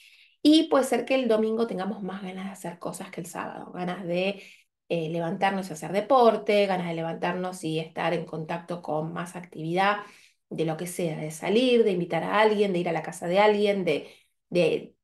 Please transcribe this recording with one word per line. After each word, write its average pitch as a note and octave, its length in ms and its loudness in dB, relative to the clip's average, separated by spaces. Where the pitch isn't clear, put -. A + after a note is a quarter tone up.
y D#4+ 260 8
puede C4+ 160 4
ser A#3 200 0
que C4+ 100 0
el C4 140 2
domingo A3 400 2
tengamos G3 340 -4
más F#3+ 200 -8
ganas F#3+ 240 -10
de G3 60 -10
hacer F3 280 -12
cosas F3+ 300 -10
que - 100 -12
el F3 60 -10
sábado, - 460 -10
ganas F3+ 320 -6
de, F#3 380 -2
eh, E3 220 -2
levantarnos F#3 600 -2
y D#3 40 -10
hacer D#3+ 180 -10
deporte, G#3 720 4
ganas F#3 220 -2
de E3 60 -4
levantarnos F3 680 -4
y D#3+ 160 -4
estar E3+ 360 -4
en E3 100 -2
contacto E3+ 580 -8
con D#3 300 -4
más F3 240 -8
actividad, F3+ 640 0
de D#3+ 140 -2
lo D#3+ 120 -2
que F3 120 -8
sea, E3 300 -4
de D#3 120 -6
salir, A3+ 540 4
de G#3 80 2
invitar F3 320 -2
a F#3 160 2
alguien, G#3 320 4
de F3 80 0
ir F3 80 -2
a E3 40 -2
la D#3+ 100 -2
casa F3 260 -8
de F3+ 100 2
alguien, G#3 460 4
de, D#3 240 -2
de - 540 0